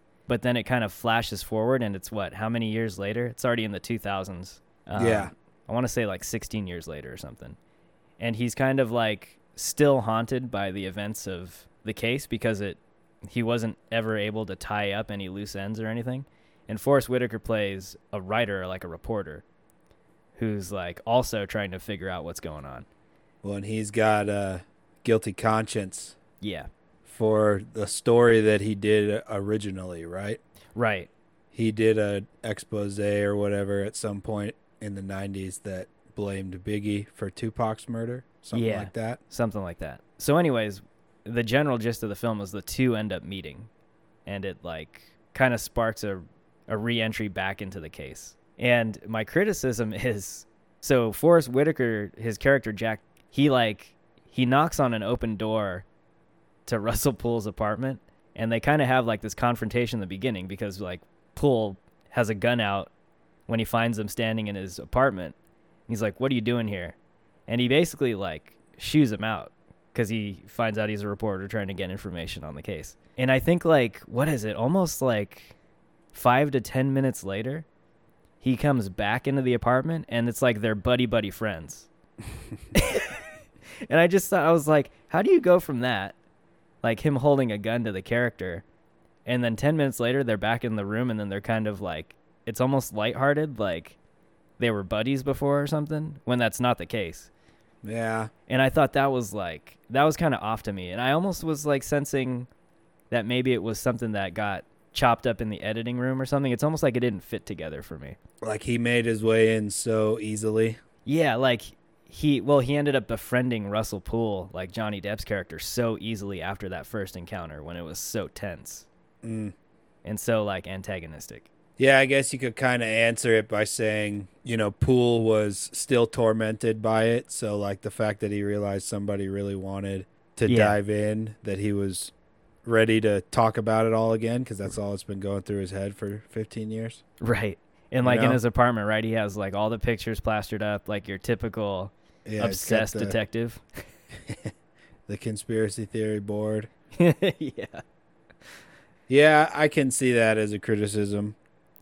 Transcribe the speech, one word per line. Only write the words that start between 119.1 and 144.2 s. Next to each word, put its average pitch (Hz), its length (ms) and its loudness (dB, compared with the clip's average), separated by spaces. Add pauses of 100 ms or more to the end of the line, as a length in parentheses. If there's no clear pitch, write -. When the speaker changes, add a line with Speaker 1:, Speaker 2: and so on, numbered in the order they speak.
Speaker 2:
Mm. 110 300 -8 (520)
Speaker 1:
and 104 140 -8
so, 113 260 0
like, 95 220 -6
antagonistic. 90 840 -12 (280)
Speaker 2:
Yeah, 135 200 8
I 135 80 6
guess 139 260 2
you 135 60 -6
could 123 180 -4
kinda 123 300 2
answer 113 480 4
it 110 140 4
by 107 160 2
saying, 104 640 -2 (160)
you 117 120 -2
know, 107 140 2
Poole 120 540 4
was 107 500 2
still 120 320 4
tormented 110 760 2
by 110 240 2
it. 117 260 2
So, 104 280 -4
like, 101 240 -4
the 107 80 -6
fact 107 300 -2
that 104 120 -2
he 104 100 -2
realized 101 440 -2
somebody 101 420 -4
really 101 280 -4
wanted 98 500 -6 (300)
to 113 120 2
Speaker 1:
Yeah. 113 160 8
Speaker 2:
dive 104 240 2
in, 107 540 -2
that 98 160 -4
he 101 160 0
was 98 380 -4 (520)
ready 110 380 6
to 104 180 4 (100)
talk 113 280 4
about 110 260 2
it 113 80 2
all 113 220 4
again, 113 280 0
'cause 120 140 -8
that's 98 220 -6
all 101 140 -4
that's 98 100 -6
been 98 180 -8
going 98 220 -2
through 101 160 -4
his 92 120 -4
head 101 240 -6
for 104 360 -8
fifteen 110 400 -8
years. 113 320 -8 (180)
Speaker 1:
Right. 110 380 0 (340)
And, 127 120 2
Speaker 2:
You - 20 6
Speaker 1:
like, 123 140 6
in 127 60 6
Speaker 2:
know? 120 60 6
Speaker 1:
his 120 140 4
apartment, 117 420 4
right, 110 160 2
he 113 80 0
has, 104 240 0
like, 98 180 -4
all 104 140 2
the 113 100 -2
pictures 113 400 -2
plastered 107 440 -2
up, 104 260 -2
like, 104 180 -6
your 95 120 -6
typical 101 760 -4 (320)
Speaker 2:
Yeah, 110 80 -12
he's 107 80 -4
got 101 60 0
Speaker 1:
obsessed 107 480 0
Speaker 2:
the 107 100 -2
Speaker 1:
detective. 113 560 -2 (140)
Speaker 2:
<laughs> - 1300 -16